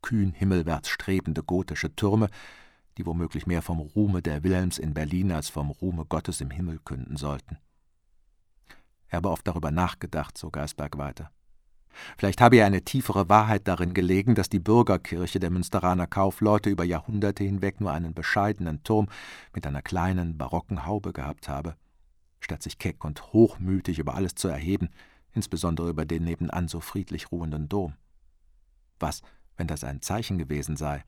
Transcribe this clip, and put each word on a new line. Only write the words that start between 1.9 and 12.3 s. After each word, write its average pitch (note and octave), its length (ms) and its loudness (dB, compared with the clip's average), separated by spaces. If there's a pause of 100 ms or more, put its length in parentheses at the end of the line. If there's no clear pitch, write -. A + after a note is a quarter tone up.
Türme, G#2 340 4 (720)
die F2+ 80 -6
womöglich E2 400 -2
mehr E2+ 160 0
vom E2 160 -4
Ruhme F2+ 440 0
der D2+ 200 -2
Wilhelms F2+ 360 2
in D#2+ 140 -4
Berlin D#2 380 0
als D#2 180 -2
vom D2 220 -4
Ruhme E2 340 -4
Gottes D#2+ 360 -4
im C#2+ 100 -6
Himmel D#2+ 300 -6
künden C2 360 -8
sollten. C#2+ 420 -6 (1500)
Er F2 60 -4
habe F2 140 0
oft - 160 -2
darüber D#2+ 240 -2
nachgedacht, E2 680 -2
so D#2+ 120 -10
Geisberg D2 460 -8
weiter. C#2+ 340 -8 (840)
Vielleicht G2 240 2